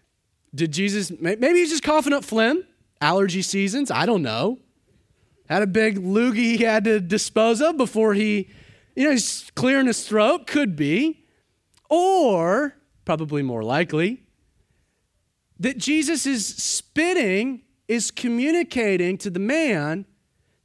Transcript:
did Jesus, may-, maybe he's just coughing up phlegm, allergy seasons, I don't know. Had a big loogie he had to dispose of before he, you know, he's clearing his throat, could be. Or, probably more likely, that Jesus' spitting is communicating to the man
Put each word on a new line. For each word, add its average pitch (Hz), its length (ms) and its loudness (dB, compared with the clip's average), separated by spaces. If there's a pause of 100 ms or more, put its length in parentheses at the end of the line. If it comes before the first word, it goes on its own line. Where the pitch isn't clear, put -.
(540)
did 151 200 -2
Jesus, 196 360 -2
may-, 175 280 -4
maybe 311 220 4
he's 330 120 2
just 320 100 -2
coughing 302 300 2
up 285 140 0
phlegm, 233 420 0 (320)
allergy 185 420 2
seasons, 196 480 -2
I 135 160 0
don't 214 160 2
know. 139 380 -2 (920)
Had 185 140 0
a 208 40 0
big 202 360 0
loogie 226 540 2
he - 0 -
had 220 260 2
to 214 160 2
dispose 220 640 0
of 320 160 2
before 220 360 2
he, 208 360 0 (460)
you 262 100 0
know, 302 60 4
he's - 440 -2
clearing 262 320 2
his - 180 -2
throat, 214 400 2
could 254 300 0
be. 165 480 0 (680)
Or, 285 840 2 (300)
probably 156 360 -2
more 120 220 -4
likely, 160 600 -2 (1300)
that 254 200 -4
Jesus' 277 680 -2
spitting 269 1160 -2 (260)
is 226 240 -2
communicating 233 1080 -2
to 208 100 -8
the 180 100 -6
man 196 640 -2 (600)